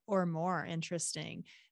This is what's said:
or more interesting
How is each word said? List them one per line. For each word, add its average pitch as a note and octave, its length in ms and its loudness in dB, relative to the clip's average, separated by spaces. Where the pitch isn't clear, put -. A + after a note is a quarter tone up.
or F#3 200 4
more E3+ 380 0
interesting E3 800 -4